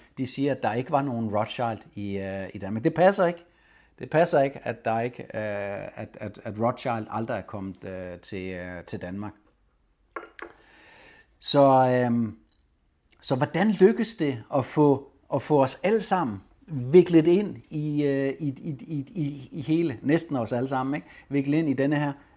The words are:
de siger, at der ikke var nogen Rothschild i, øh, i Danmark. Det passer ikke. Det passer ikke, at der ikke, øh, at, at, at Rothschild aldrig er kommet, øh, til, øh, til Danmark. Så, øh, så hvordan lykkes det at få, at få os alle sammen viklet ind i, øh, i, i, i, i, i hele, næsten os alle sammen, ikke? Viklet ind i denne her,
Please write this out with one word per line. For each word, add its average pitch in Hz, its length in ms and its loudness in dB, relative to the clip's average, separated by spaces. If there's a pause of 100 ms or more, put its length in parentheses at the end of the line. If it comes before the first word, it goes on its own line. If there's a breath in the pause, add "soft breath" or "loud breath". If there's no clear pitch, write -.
(180 loud breath)
de 131 80 -4
siger, 135 260 -2
at - 100 -4
der 107 100 0
ikke 127 180 -4
var 139 120 2
nogen 117 340 -4
Rothschild 113 420 -2 (160)
i, 101 240 -6
øh, 95 360 -6
i 104 40 -12
Danmark. 107 260 -6
Det 160 100 2
passer 185 320 4
ikke. 175 180 -4 (540 soft breath)
Det - 120 -12
passer 165 300 4
ikke, 139 220 0
at 120 220 -6
der 113 160 0
ikke, 123 220 -6
øh, 101 720 -8
at, 110 260 -14
at, 104 240 -12
at 107 160 -8
Rothschild 117 500 -2
aldrig 113 280 -4
er 92 40 -8
kommet, 95 420 -12
øh, 92 340 -12
til, 92 340 -10
øh, 90 320 -10
til 95 180 -10
Danmark. 98 300 -10 (2000 soft breath)
Så, 131 500 6
øh, 120 440 2 (880)
så - 160 -2
hvordan 165 340 0
lykkes 220 440 4
det 131 280 -4 (120)
at 131 100 0
få, 143 460 2 (240)
at 139 80 -2
få 147 200 4
os - 200 0
alle 208 200 2
sammen 131 400 -2 (280)
viklet 160 560 6
ind 175 300 2 (140)
i, 151 320 -2
øh, 139 360 0
i, 156 100 -4
i, 139 320 -6
i, 143 340 -8
i, 143 380 -6
i 165 80 -10
hele, 156 420 0
næsten 151 340 0
os 117 160 -4
alle 127 160 -2
sammen, 135 260 -2
ikke? - 120 -8 (220 loud breath)
Viklet 139 300 0
ind 160 100 2
i 135 40 2
denne 135 240 0
her, 147 160 0 (240 soft breath)